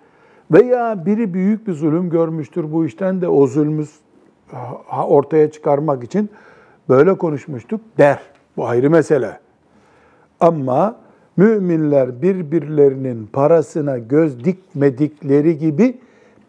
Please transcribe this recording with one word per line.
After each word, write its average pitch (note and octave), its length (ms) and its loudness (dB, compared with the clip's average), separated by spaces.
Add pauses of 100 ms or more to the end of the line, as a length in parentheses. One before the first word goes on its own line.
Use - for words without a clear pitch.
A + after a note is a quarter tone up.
(500)
Veya A3+ 560 2
biri G#3+ 280 -2
büyük G3+ 320 -2
bir F#3 60 -6
zulüm D#3+ 380 -2
görmüştür, D#3+ 640 -4
bu E3 140 0
işten F#3+ 340 -6
de F3 80 -4
o C#3+ 180 4
zulmü D3+ 380 -2 (1000)
ha-, C#3+ 200 -6
ortaya D3+ 440 2
çıkarmak C#3 540 -4
için G#3 260 -4 (580)
böyle D3 300 4
konuşmuştuk D3+ 640 -8 (180)
der. C#3+ 220 4 (360)
Bu B2+ 100 -6
ayrı B2 240 0
mesele. D3 480 0 (1040)
Ama D#3+ 560 0 (400)
müminler D#3 880 2
birbirlerinin C#3+ 1080 0
parasına C#3+ 640 0
göz B2+ 460 -2
dikmedikleri D3 1160 0
gibi D#3+ 400 0 (500)